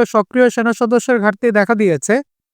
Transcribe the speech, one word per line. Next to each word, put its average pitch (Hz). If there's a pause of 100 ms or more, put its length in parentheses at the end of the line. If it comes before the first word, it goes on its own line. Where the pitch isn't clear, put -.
সক্রিয় 240
সেনা 233
সদস্যের 240
ঘাটতি 208
দেখা 208
দিয়েছে 202 (320)